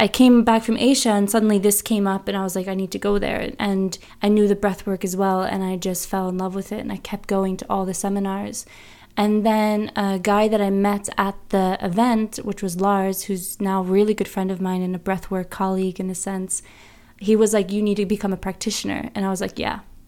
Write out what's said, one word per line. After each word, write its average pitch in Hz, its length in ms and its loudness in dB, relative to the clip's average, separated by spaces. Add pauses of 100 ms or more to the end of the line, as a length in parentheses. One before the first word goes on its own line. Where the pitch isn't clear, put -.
I 202 80 4
came 247 340 8
back 226 220 4
from 226 120 0
Asia, 254 340 4
and 202 200 2
suddenly 214 280 4
this 202 220 2
came 202 280 0
up, 190 180 -2
and 202 100 -2
I 190 60 -2
was 185 140 -4
like, 185 100 -4
"I 190 80 -4
need 190 160 -4
to - 80 -6
go 202 180 0
there." - 440 -2
And 190 360 0 (240)
I 202 80 2
knew 208 200 6
the 202 80 4
breath 202 320 -2
work 190 160 -4
as 180 120 -2
well, 190 260 2
and 190 200 -2
I 185 140 -2
just 180 320 -4
fell 190 200 -2
in 185 80 -4
love 185 200 -4
with 196 160 -6
it, 214 80 -8
and - 100 -6
I 202 60 -6
kept - 320 -10
going 190 300 0
to - 120 -12
all 196 160 0
the 185 80 -4
seminars. 196 720 -4 (500)
And 214 300 2
then 214 480 2
a 196 240 0
guy 208 300 2
that 208 120 2
I 196 100 2
met 202 460 0
at 196 200 -2 (140)
the 190 300 2
event, 220 640 0
which 202 180 -6
was 180 200 -4
Lars, 190 440 0
who's 185 360 -6
now 190 220 0
a - 20 -2
really 202 300 4
good 196 120 -4
friend 190 240 -4
of 185 100 -4
mine 185 220 -2
and 185 140 -4
a - 20 -6
breathwork 185 500 -4
colleague 190 520 -2
in 185 100 -4
a 185 40 -6 (140)
sense, 185 320 -6 (600)
he 214 160 2
was 214 180 4
like, 196 160 2
"You 208 120 -2
need 202 160 0
to 202 80 0
become 202 260 -2
a 185 40 -4
practitioner." - 800 -6
And 202 100 -2
I 190 60 0
was 185 100 -2
like, 185 200 -6
"Yeah." - 180 -4 (300)